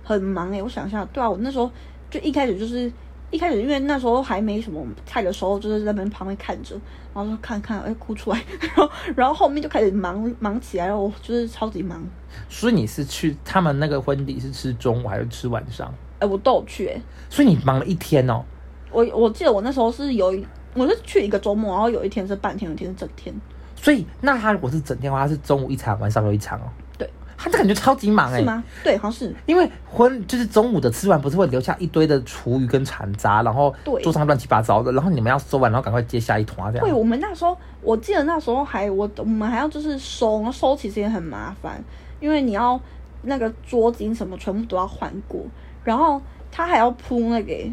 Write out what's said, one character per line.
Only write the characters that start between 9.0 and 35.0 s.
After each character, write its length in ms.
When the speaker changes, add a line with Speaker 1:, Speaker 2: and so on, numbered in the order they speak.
Speaker 1:
然 120
后 60
后 140
面 140
就 80
开 120
始 100
忙， 480
忙 200
起 180
来 100
了， 100
我 140
就 120
是 140
超 220
级 120
忙。 200
Speaker 2:
所 220
以 40
你 140
是 160
去 400
他 180
们 180
那 80
个 140
婚 240
礼 140
是 120
吃 220
中 300
午 40
还 120
是 80
吃 200
晚 220
上？ 240
Speaker 1:
哎， 80
我 100
都 160
有 120
去 220
欸。 140
Speaker 2:
所 140
以 40
你 180
忙 140
了 60
一 100
天 340
哦？ 140
Speaker 1:
我， 220
我 160
记 140
得 80
我 100
那 100
时 80
候 120
是 240
有 200
一， 100
我 140
是 160
去 200
一 40
个 120
周 160
末， 180
然 80
后 80
有 140
一 60
天 180
是 80
半 220
天， 120
有 60
一 20
天 120
是 60
整 200
天。 180
Speaker 2:
所 180
以 120
那 160
他 140
如 80
果 100
是 100
整 200
天 120
的 60
话， 60
他 40
是 100
中 260
午 80
一 40
场， 240
晚 120
上 140
又 60
一 60
场 220
哦？ 40
Speaker 1:
对。 120
Speaker 2:
他 140
这 80
感 100
觉 60
超 220
级 160
忙 200
欸。 80
Speaker 1:
是 60
吗？ 180
对， 140
好 120
像 20
是。 240
Speaker 2:
因 120
为 120
婚， 360
就 100
是 80
中 260
午 80
的 120
吃 180
完 100
不 100
是 60
会 120
留 120
下 200
一 80
堆 180
的 180
厨 360
余 80
跟 180
残 280
渣， 280
然 120
后 200
Speaker 1:
对。 200
Speaker 2:
桌 100
上 140
乱 100
七 100
八 140
糟 220
的， 80
然 120